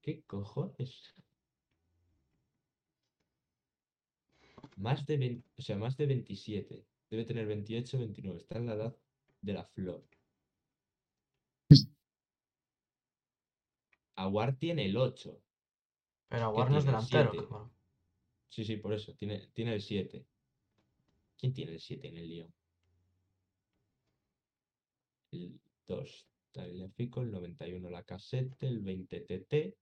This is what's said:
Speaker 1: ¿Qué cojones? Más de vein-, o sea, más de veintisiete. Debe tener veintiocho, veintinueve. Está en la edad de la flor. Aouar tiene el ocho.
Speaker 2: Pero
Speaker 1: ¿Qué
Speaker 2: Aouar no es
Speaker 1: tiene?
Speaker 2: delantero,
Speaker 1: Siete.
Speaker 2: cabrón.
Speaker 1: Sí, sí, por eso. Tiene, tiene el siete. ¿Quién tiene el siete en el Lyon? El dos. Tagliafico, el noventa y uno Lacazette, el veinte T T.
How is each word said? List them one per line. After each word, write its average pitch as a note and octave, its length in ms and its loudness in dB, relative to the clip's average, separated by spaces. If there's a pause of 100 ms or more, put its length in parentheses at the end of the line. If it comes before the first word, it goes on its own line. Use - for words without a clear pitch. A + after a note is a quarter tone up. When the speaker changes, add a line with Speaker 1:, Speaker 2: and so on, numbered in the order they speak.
Speaker 1:
¿Qué - 220 -8
cojones? - 880 -8 (3750)
Más C3 280 0
de D3+ 120 2
vein-, B2+ 260 0 (140)
o - 40 -12
sea, G#2+ 140 -4
más A#2 220 -2
de D3 80 2
veintisiete. G#2+ 800 -4 (240)
Debe A2 160 -4
tener A2+ 200 -4
veintiocho, G#2+ 540 -4
veintinueve. G2 400 -6
Está - 180 -10
en A#2+ 100 -2
la A2+ 80 -2
edad A2 200 -4 (460)
de G2 120 -4
la F#2 120 -6
flor. - 400 -8 (4000)
Aouar G#2 420 2
tiene D#3+ 280 0
el G2 120 2
ocho. - 440 -2 (840)
Speaker 2:
Pero A#2+ 140 -2
Speaker 1:
¿Qué A2+ 40 0
Speaker 2:
Aouar A#2 260 4
no D3 60 8
es C#3+ 60 6
Speaker 1:
tiene? C3 140 6
Speaker 2:
delantero, A#2+ 340 6
Speaker 1:
Siete. G#2 160 -6
Speaker 2:
cabrón. G#2+ 240 -12 (760)
Speaker 1:
Sí, A2 160 -6
sí, A2 120 -4
por G#2 160 -4
eso. G#2 200 -6
Tiene, G2+ 400 -8
tiene A#2 220 -2
el G2+ 60 -2
siete. - 440 -4 (1120)
¿Quién C3 160 0
tiene E2 200 -8
el E2 60 -12
siete - 280 -12
en E2 100 -14
el E2+ 100 -12
Lyon? E2 260 -14 (2750)
El - 280 -12 (280)
dos. - 380 -10 (260)
Tagliafico, F#2+ 720 -8
el A#2 100 -4
noventa F2 360 -10
y F2 60 -10
uno F2+ 160 -10
Lacazette, G2+ 720 -8
el B2 160 -4
veinte F#2 420 -8
T F#2 180 -8
T. D#3 420 -2